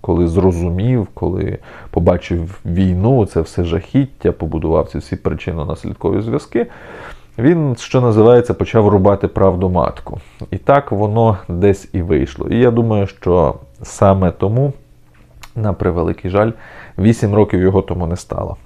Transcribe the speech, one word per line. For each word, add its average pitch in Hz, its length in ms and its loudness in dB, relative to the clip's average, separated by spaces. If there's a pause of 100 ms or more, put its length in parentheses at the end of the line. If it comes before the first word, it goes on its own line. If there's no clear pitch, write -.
коли 87 260 0
зрозумів, 92 840 0
коли 90 440 -4 (340)
побачив 87 760 -2
війну, 95 600 2
це - 160 -4
все - 220 -4
жахіття, 87 680 -2
побудував 80 560 -2
ці 78 100 -10
всі - 180 -8
причинно-наслідкові 82 1040 -6
зв'язки, 135 460 -4 (720)
він, 147 380 2
що - 260 -2
називається, 117 520 6
почав 104 340 0
рубати 98 400 2
правду 92 420 2
матку. - 500 -4 (320)
І 92 60 -8
так 139 340 0
воно 107 460 2 (100)
десь 90 460 0
і 95 80 -2
вийшло. 80 480 -2
І 113 100 0
я 120 120 4
думаю, 110 360 0
що 87 480 0 (260)
саме 95 500 2
тому, 123 420 -2 (840)
на 107 180 -2
превеликий 87 580 -2
жаль, 107 200 2 (480)
вісім 104 340 2
років 104 280 2
його 95 200 2
тому 90 260 -6
не 85 80 -4
стало. - 500 -10